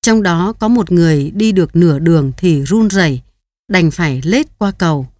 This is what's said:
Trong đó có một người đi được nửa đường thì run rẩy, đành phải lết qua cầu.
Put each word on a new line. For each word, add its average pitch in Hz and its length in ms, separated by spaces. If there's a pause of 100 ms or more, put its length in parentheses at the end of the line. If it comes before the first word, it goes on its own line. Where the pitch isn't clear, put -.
Trong 226 200
đó 180 300
có 220 160
một 226 240
người 160 380
đi 214 220
được 180 240
nửa 165 220
đường 156 380
thì 160 260
run 208 280
rẩy, 165 320 (460)
đành 175 220
phải 143 340
lết 240 340
qua 202 140
cầu. 151 360 (120)